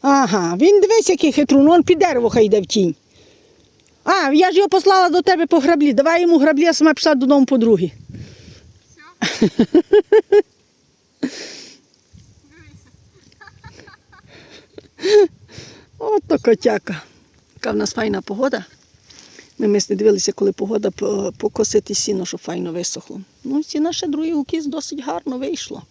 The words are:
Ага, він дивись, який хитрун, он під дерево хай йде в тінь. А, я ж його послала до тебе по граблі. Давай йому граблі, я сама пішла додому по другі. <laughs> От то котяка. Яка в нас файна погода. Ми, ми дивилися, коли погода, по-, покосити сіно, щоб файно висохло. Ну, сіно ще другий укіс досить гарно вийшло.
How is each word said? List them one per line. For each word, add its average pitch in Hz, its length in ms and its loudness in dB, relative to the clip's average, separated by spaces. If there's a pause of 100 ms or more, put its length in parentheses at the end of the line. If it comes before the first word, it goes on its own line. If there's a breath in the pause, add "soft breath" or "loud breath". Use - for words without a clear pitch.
Ага, 202 600 0
він 392 200 6
дивись, 427 280 2
який 320 220 0
хитрун, 285 380 4
он 349 140 4
під 330 160 2
дерево 254 300 0
хай 226 160 4
йде 208 160 2
в 175 40 -8
тінь. 175 300 -2 (1080 soft breath)
А, 320 300 0
я 359 180 2
ж 320 60 0
його 403 120 2
послала 381 400 2
до 339 120 0
тебе 339 240 0
по 330 140 2
граблі. 294 340 2
Давай 320 280 0
йому 339 160 4
граблі, 285 240 2
я 330 120 2
сама 311 200 2
пішла 311 220 0
додому 269 300 2
по 269 120 0
другі. 208 340 2 (1500 loud breath)
<laughs> 208 100 2 (4000 loud breath)
От 427 280 -2
то - 120 0
котяка. 214 640 -2 (540 loud breath)
Яка 233 160 -8
в 208 40 -4
нас 208 180 -4
файна 208 280 -4
погода. 226 440 -6 (920 loud breath)
Ми, 220 100 -4
ми 202 120 0 (100)
дивилися, 202 420 0
коли 196 200 -2
погода, 208 400 -6
по-, 196 460 -6
покосити 214 560 -4
сіно, 190 320 -6
щоб 175 140 -14
файно 175 340 -10
висохло. 175 480 -12 (220)
Ну, 277 200 -6
сіно 311 300 -4
ще - 140 -8
другий 311 260 -6
укіс 302 320 -6
досить 285 400 -10
гарно 285 320 -8
вийшло. - 540 -10